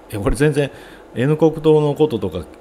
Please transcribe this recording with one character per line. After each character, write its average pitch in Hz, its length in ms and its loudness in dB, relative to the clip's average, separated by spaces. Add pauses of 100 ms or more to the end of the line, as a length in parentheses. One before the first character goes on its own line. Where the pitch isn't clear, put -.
(100)
え、 107 80 -8
こ 101 100 -4
れ 107 80 -2
全 151 160 2
然 139 180 -2 (440)
N 139 220 0
国 160 180 2
党 156 260 2
の 147 140 0
こ 151 140 2
と 117 100 -4
と 92 120 -4
か 87 140 -8 (160)